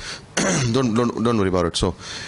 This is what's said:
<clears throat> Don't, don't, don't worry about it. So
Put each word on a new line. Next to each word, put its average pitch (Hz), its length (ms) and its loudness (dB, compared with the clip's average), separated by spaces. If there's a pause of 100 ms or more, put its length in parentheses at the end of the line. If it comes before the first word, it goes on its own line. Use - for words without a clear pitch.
(360)
<clears throat> 151 360 0
Don't, 123 220 2
don't, 117 300 0
don't 117 160 2
worry 95 100 4
about 90 160 2
it. 82 100 0
So 90 200 0 (320)